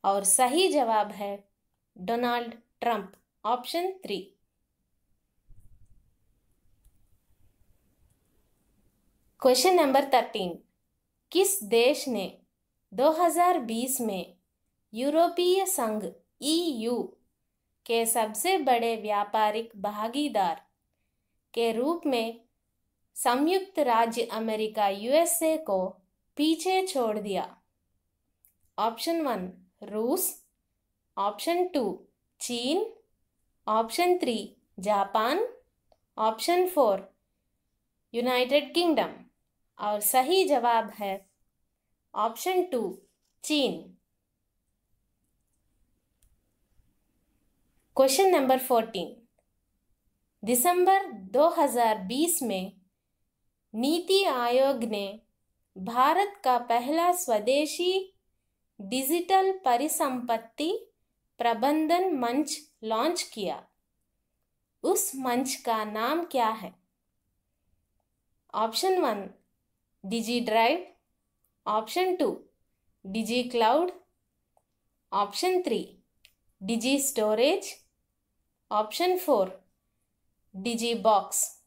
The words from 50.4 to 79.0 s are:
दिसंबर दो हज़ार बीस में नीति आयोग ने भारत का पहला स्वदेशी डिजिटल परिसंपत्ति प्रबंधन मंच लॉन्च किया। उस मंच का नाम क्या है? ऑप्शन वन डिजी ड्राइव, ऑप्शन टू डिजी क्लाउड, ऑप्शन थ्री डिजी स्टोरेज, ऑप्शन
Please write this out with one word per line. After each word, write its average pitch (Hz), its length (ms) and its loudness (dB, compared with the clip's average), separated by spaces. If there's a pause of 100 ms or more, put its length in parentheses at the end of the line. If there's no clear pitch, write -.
दिसंबर 359 680 2 (200)
दो 294 200 4
हज़ार 240 520 2
बीस 277 400 -2
में 185 280 -4 (1040)
नीति 330 520 2
आयोग 254 600 2
ने 202 200 -4 (680)
भारत 269 680 0
का 247 140 4 (100)
पहला 294 480 2
स्वदेशी 302 960 0 (640)
डिजिटल 339 720 0 (140)
परिसंपत्ति 254 1040 -2 (680)
प्रबंधन 302 760 2
मंच 254 420 -2 (260)
लॉन्च 233 420 -2
किया। 180 360 -8 (1200)
उस - 340 -2
मंच 262 380 -2
का 220 300 -2
नाम 240 400 -4
क्या 240 240 0
है? 196 240 -8 (1800)
ऑप्शन 330 480 0
वन 208 280 -2 (760)
डिजी 226 380 -2
ड्राइव, 233 440 2 (800)
ऑप्शन 339 500 -2
टू 294 120 0 (800)
डिजी 220 400 -2
क्लाउड, 247 460 2 (1200)
ऑप्शन 330 500 0
थ्री 262 200 -2 (800)
डिजी 233 380 0
स्टोरेज, 240 720 2 (1000)
ऑप्शन 330 460 0